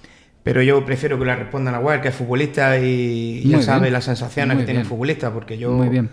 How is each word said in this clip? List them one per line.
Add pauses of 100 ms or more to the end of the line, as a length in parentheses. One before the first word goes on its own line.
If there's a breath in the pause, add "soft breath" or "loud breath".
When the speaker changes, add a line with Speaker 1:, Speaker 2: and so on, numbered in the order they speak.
(440 loud breath)
Speaker 1:
pero
yo
prefiero
que
la
responda
Nahuel,
que
es
futbolista
y,
y
Speaker 2:
Muy
Speaker 1:
él
sabe
Speaker 2:
bien.
Speaker 1:
las
sensaciones
Speaker 2:
Muy
Speaker 1:
que
tiene
Speaker 2:
bien.
Speaker 1:
un
futbolista,
porque
yo,
Speaker 2:
Muy
bien.